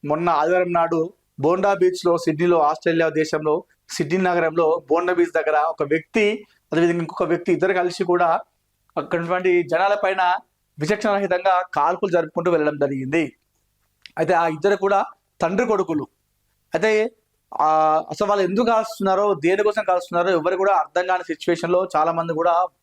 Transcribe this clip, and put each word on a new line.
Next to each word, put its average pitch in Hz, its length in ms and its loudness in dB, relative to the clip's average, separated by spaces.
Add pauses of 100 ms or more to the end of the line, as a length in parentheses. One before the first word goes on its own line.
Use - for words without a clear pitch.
మొన్న 156 240 -2
ఆదివారం 175 440 0
నాడు 165 400 0 (260)
బోండా 185 340 2
బీచ్లో, 180 440 0
సిడ్నీలో, 165 440 0
ఆస్ట్రేలియా 160 480 0
దేశంలో 156 540 -2 (260)
సిడ్నీ 165 280 -2
నగరంలో 170 720 0
బోండా 175 240 2
బీచ్ 170 220 0
దగ్గర 156 220 0
ఒక 160 260 -2
వ్యక్తి, 208 640 -2 (280)
అదేవిధంగా 170 260 2
ఇంకొక 165 240 -4
వ్యక్తి, 175 280 -2
ఇద్దరు 185 220 0
కలిసి 180 300 -2
కూడా 175 380 2 (560)
అక్కడున్నటువంటి 175 680 0
జనాలపైన 190 580 0 (580)
విచక్షణ 202 320 0
రహితంగా 185 520 0 (100)
కాల్పులు 170 380 0
జరుపుకుంటూ 170 400 0
వెళ్ళడం 151 260 0
జరిగింది. 139 580 -2 (840)
అయితే 165 160 0
ఆ 170 140 2
ఇద్దరు 160 280 0
కూడా 196 300 0 (360)
తండ్రి 190 260 0
కొడుకులు. 170 400 -2 (680)
అయితే, 214 380 0 (500)
ఆ, 151 60 2 (420)
అసలు 196 180 -4
వాళ్ళు 202 160 2
ఎందుకు 196 220 0
కాలుస్తున్నారో, 208 680 0
దేనికోసం 202 500 0
కాలుస్తున్నారో 175 460 0
ఎవరు 180 260 0
కూడా 190 180 0
అర్థం 175 340 -2
కాని 185 160 -2
సిచ్యువేషన్లో 175 720 -2
చాలా 156 160 2
మంది 165 220 -4
కూడా 170 340 0 (160)